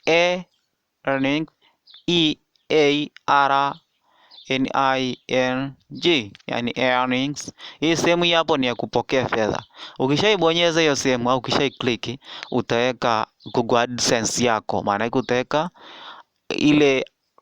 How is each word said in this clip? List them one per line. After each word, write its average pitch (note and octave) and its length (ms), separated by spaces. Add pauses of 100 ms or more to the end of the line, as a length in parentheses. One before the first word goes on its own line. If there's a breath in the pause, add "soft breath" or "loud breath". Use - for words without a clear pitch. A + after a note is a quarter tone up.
earning, D#3+ 1400 (600 soft breath)
E E3 300 (340)
A D3 380 (180)
R C#3 480 (760 loud breath)
N C3 240
I C3 440 (100)
N B2+ 460 (180)
G, C3+ 420 (140)
yani A#2+ 280
earnings. B2+ 800 (260 loud breath)
Hii D#3+ 160
sehemu E3+ 280
hii E3+ 80
hapo D#3+ 260
ni C3 100
ya A#2+ 80
kupokea A#2+ 540
fedha. G#2+ 340 (360 loud breath)
Ukishaibonyeza E3 840
hiyo D3+ 140
sehemu B2 360
au C3 60
ukishaikliki, B2 840 (320 loud breath)
utaweka A#2+ 760 (260)
Google A#2+ 260
AdSense A#2+ 680
yako. G#2+ 380
Maana G2+ 200
yake A#2 140
utaweka B2+ 520 (800 loud breath)
ile D3 560 (360)